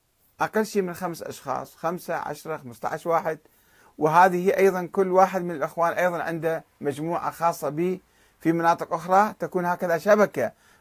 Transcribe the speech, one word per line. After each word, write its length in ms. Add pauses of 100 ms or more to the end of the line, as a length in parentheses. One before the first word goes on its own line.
(400)
أقل 260
شيء 160
من 120
خمس 300
أشخاص، 520
خمسة، 400
عشرة، 420
خمستاش 500
واحد، 320 (580)
وهذه 600
أيضا 280
كل 260
واحد 300
من 100
الإخوان 420
أيضا 300
عنده 400 (180)
مجموعة 500
خاصة 380
به 300 (400)
في 120
مناطق 420
أخرى، 460
تكون 260
هكذا 320
شبكة 540 (300)